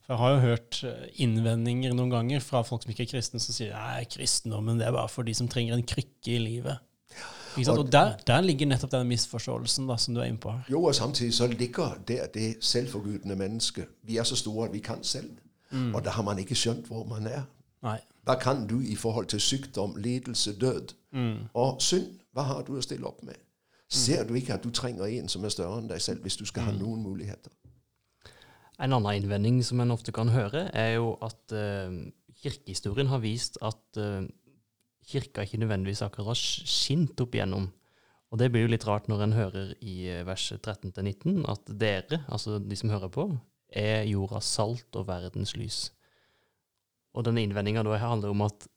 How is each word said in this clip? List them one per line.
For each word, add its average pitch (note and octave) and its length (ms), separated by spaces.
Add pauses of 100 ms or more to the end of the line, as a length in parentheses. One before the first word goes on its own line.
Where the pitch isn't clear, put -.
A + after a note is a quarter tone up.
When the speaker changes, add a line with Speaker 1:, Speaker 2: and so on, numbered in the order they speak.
Speaker 1:
For - 100
jeg A#2+ 80
har B2+ 140
jo C#3 80
hørt, A#2 420
eh, - 200 (200)
innvendinger A#2 720
noen B2 160
ganger B2 320
fra B2+ 180
folk A#2 200
som - 100
ikke A#2+ 140
er - 80
kristne, A#2+ 260
som A#2 160
sier, G#2+ 160
«Nei, A#2 320
kristendommen, A2+ 720
det A2+ 120
er - 20
bare A#2+ 160
for B2+ 160
de A2+ 100
som A#2+ 140
trenger A#2 300
en A#2+ 100
krykke - 460
i A#2 80
livet.» A#2+ 400 (760)
Ikke C3 80
sant? D#3 140
Speaker 2:
Og C#3+ 80
Speaker 1:
Og B2 60
der, F3+ 200 (140)
der B2 180
ligger D3+ 220
nettopp C3 260
den B2 160
misforståelsen A#2+ 800
da, B2 80
som A#2+ 180
du A#2 60
er A#2+ 80
inne A2 140
på G#2 100
her. B2 160
Speaker 2:
Jo, D3 160
og F3+ 100
samtidig A#2+ 400
så A#2+ 120
ligger A#2+ 500 (120)
det, A#2+ 100 (160)
det A2 260
selvforgudende G#2 760
mennesket. G2 520 (140)
Vi A2+ 140
er A2+ 120
så B2+ 80
store, A2 320
at F2 60
vi G#2 60
kan - 240
selv. - 260 (400)
Speaker 1:
Mm. B2+ 240
Speaker 2:
Og A2 100
da F#2+ 60
har A2+ 120
man G2+ 160
ikke F#2+ 160
skjønt A#2 380
hvor A2 160
man G#2+ 180
er. C3 200 (360)
Speaker 1:
Nei. A2 140 (280)
Speaker 2:
Hva C3 160
kan B2+ 280
du A#2 120
i - 160
forhold A2 300
til G#2 140
sykdom, - 560
lidelse, A#2 640
død? B2+ 320 (200)
Speaker 1:
Mm. A2 420
Speaker 2:
Og C3 260
synd, - 320 (200)
hva C3 100
har C3+ 260
du C3+ 80
å B2 80
stille - 240
opp - 140
med? - 140
Speaker 1:
Mm. - 640
Speaker 2:
Ser B2 240
du A2+ 100
ikke C3 200
at F#2 100
du A#2 80
trenger A#2+ 320
en A2 240
som F#2 160
er G2+ 80
større F#2+ 300
enn A2 80
deg E2+ 100
selv, - 240
hvis F#2+ 160
du G#2 80
skal - 140
ha G#2+ 100
Speaker 1:
Mm. G#2 80
Speaker 2:
noen A2 220
muligheter? G2 480 (1300)
Speaker 3:
En C3 120
annen G#2 300
innvending G#2 400
som B2 180
en A#2+ 100
ofte - 220
kan A#2 160
høre, B2 460
er A2+ 200
jo A#2 260
at, - 320
eh, G2+ 380 (520)
kirkehistorien A2+ 640
har C3 120
vist A2 400
at, A2 220 (140)
eh, G#2 260 (840)
kirka B2 360
ikke G#2 180
nødvendigvis G2+ 420
akkurat G#2 240
har A#2 80
sk-, - 320
skint - 540
opp B2 140
igjennom. G2 360 (600)
Og A2+ 60
det B2+ 120
blir A#2 120
jo A#2 60
litt A2+ 180
rart G#2 220
når G#2 140
en G#2+ 100
hører G2 500
i, F#2 260
eh, F2+ 160
vers F#2+ 280 (100)
tretten G2+ 300
til G2 120
nitten D#3+ 440
at - 180
dere, G#2 640
altså G#2+ 380
de G#2 100
som A#2 140
hører F#2+ 200
på, D#3+ 280 (320)
er G#2+ 340
jordas G#2 400
salt A2+ 520
og G2 100
verdens F#2 480
lys. - 360 (1200)
Og A#2+ 100
denne A#2 220
innvendingen G#2 380
da G#2+ 140
handler G#2+ 320
om G2+ 120
at - 240 (100)